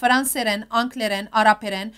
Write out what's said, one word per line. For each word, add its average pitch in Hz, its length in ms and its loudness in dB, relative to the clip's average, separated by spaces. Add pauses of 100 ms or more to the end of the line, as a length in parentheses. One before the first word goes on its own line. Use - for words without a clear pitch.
ֆրանսերեն, 247 600 0 (200)
անգլերեն, 214 440 -4 (140)
արաբերեն, 214 580 2